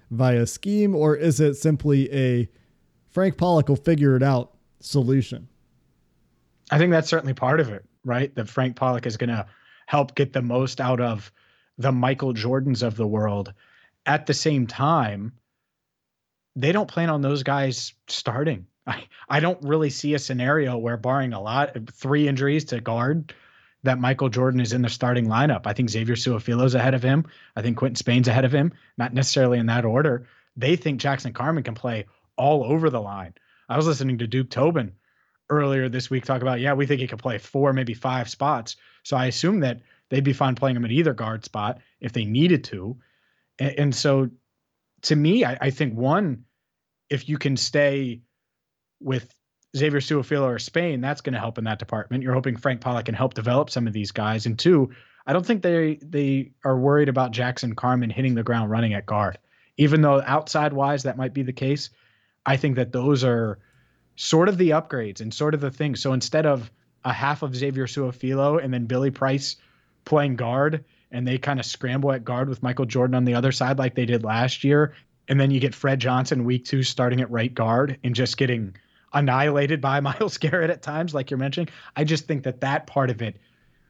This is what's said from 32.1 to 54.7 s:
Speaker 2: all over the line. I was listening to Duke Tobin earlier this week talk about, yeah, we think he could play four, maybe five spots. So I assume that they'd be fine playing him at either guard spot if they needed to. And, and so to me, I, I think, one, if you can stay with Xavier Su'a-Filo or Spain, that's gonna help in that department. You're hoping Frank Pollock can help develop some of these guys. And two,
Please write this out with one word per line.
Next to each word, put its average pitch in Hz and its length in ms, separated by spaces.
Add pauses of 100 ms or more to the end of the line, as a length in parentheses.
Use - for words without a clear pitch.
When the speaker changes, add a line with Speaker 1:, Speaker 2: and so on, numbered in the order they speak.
Speaker 2:
all 143 280
over 156 260
the 123 100
line. 98 340 (340)
I 120 80
was 156 100
listening 135 320
to 120 80
Duke 127 240
Tobin 131 420 (560)
earlier 139 400
this 127 220
week 131 140
talk 131 180
about, 127 180
yeah, 139 140
we 139 120
think 139 140
he 127 60
could 120 120
play 120 200
four, 139 340
maybe 127 220
five 127 340
spots. 135 480 (260)
So - 140
I 131 100
assume 175 340
that 120 200 (300)
they'd 135 140
be 139 80
fine 131 220
playing 131 220
him 120 80
at 113 60
either 147 240
guard 113 300
spot 104 360 (200)
if 117 120
they 113 120
needed 143 400
to. 104 320 (640)
And, 139 200
and 143 160
so 135 360 (720)
to 156 140
me, 170 280
I, 127 160
I 139 100
think, 131 240
one, 135 500 (640)
if 139 200
you 151 100
can 135 180
stay 139 640 (800)
with - 340 (420)
Xavier 143 240
Su'a-Filo 139 480
or 120 100
Spain, 165 420
that's 139 200
gonna 127 180
help 117 200
in 113 60
that 110 140
department. 117 440
You're 127 120
hoping 131 220
Frank 123 240
Pollock 120 240
can 120 100
help 127 200
develop 123 360
some 120 160
of 110 60
these 104 180
guys. 110 360
And 113 120
two, 156 320 (360)